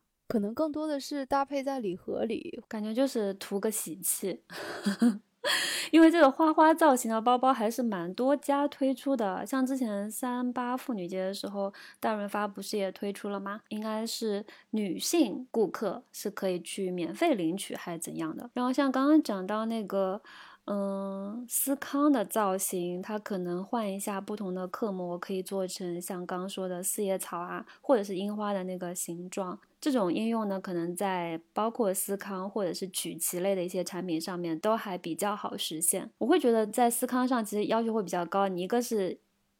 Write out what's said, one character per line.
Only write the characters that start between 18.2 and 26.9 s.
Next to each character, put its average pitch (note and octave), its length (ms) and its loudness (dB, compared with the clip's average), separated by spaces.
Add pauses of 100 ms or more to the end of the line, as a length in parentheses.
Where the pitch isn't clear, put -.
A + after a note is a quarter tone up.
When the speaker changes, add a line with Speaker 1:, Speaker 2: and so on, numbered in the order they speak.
Speaker 2:
的。 - 180 -12
然 B3 100 -2
后 B3+ 80 2
像 C4+ 200 2
刚 C4 160 2
刚 D4+ 140 8
讲 F#3+ 240 -2
到 G#3+ 200 -2
那 A3+ 180 -2
个， G3 360 0 (460)
嗯， G3 840 -4
司 - 280 0
康 C#4+ 360 2
的 A3+ 140 4
造 G3 320 2
型， F3+ 440 -2
它 G#3+ 180 -6
可 G#3 200 -4
能 F3 240 -2
换 G#3+ 280 -2
一 G3 80 -6
下 G3 200 -4
不 G3+ 160 -6
同 F#3+ 200 -6
的 F#3 120 -4
刻 G#3 240 -4
模， F3 280 -6
可 F3 140 -8
以 F#3 100 -2
做 F#3+ 240 -2
成 F3 340 -6
像 F3+ 240 -8
刚 F#3 240 -6
说 F#3+ 180 -6
的 F3+ 140 -6
四 G#3 220 -2